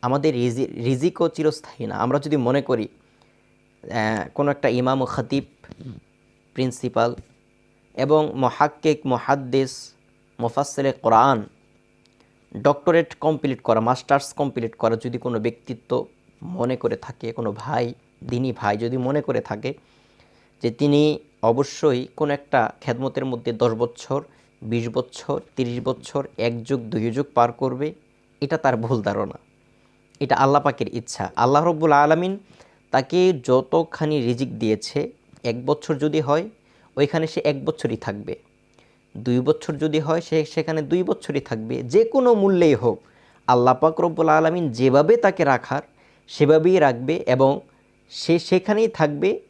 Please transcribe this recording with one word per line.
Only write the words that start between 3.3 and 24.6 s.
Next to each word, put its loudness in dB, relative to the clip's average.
কোনো 0
একটা -2
ইমাম 0
ও 0
খতিব, -4
প্রিন্সিপাল -2
এবং 2
মহাক্কিক, 0
মুহাদ্দিস, 0
মুফাসসিরে -2
কোরআন, 4
ডক্টরেট 2
কমপ্লিট -2
করা, 2
মাস্টার্স 0
কমপ্লিট -4
করা 0
যদি -8
কোনো -4
ব্যক্তিত্ব -8
মনে -4
করে -2
থাকে, -14
কোনো -6
ভাই, -4
দিনী -4
ভাই -2
যদি -4
মনে -2
করে -2
থাকে -8
যে -2
তিনি 2
অবশ্যই 0
কোনো -2
একটা -2
খেদমতের -4
মধ্যে -6
দশ 0
বছর, -4